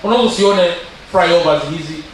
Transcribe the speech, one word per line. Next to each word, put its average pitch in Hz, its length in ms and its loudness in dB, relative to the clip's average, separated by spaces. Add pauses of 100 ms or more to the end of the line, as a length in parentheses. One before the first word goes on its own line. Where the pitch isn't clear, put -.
unaweza 226 240 2
usione 196 360 2 (480)
flyovers 170 500 2 (160)
hizi 156 260 -12 (100)